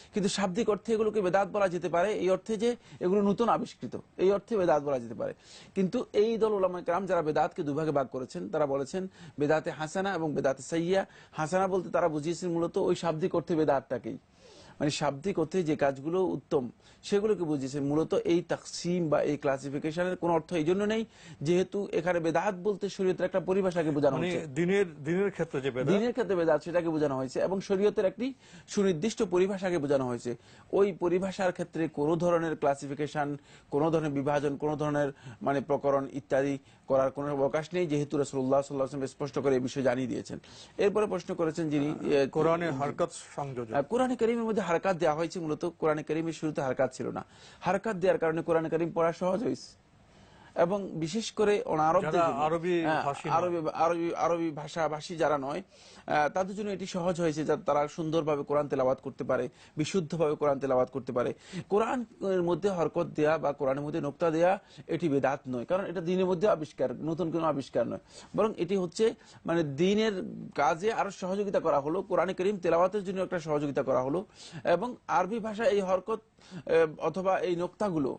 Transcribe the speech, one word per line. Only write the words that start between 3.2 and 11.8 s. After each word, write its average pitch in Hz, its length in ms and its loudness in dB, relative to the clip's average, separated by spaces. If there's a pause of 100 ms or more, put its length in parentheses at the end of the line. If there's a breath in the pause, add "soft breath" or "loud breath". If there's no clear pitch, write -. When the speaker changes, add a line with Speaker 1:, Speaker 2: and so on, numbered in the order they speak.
Speaker 1:
নতুন 202 260 2
আবিষ্কৃত, - 480 -2 (200)
এই 185 160 4
অর্থে 202 240 -2
বেদাত 170 260 2
বলা 139 160 -2
যেতে 117 160 -10
পারে। 107 200 -6 (400 loud breath)
কিন্তু 190 380 0
এই 220 260 2
দল 214 140 2
উলামায়ে 180 320 0
কেরাম 180 220 0
যারা 175 160 2
বেদাতকে 156 400 0
দুভাগে 151 280 0
ভাগ 139 180 0
করেছেন, 156 400 -8
তারা 151 180 0
বলেছেন 143 420 -4 (300 loud breath)
বেদাতে 156 320 2
হাসানা 160 440 -4
এবং 160 200 -2
বেদাতে 139 280 0
সাইয়্যা। 175 440 0 (260 loud breath)
হাসানা 180 360 0
বলতে 185 220 -2